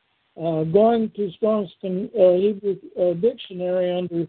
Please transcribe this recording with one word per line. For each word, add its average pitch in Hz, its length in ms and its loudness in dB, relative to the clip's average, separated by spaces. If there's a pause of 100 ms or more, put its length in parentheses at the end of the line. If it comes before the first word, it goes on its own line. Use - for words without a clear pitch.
(360)
Uh, 160 300 -2
going 220 500 2
to 202 160 -4
Strong's 214 400 -2 (100)
Con-, 190 340 -6
uh, 185 180 6
Hebrew, 202 420 0 (240)
uh, 180 140 2
Dictionary 180 840 -2
under 170 340 -4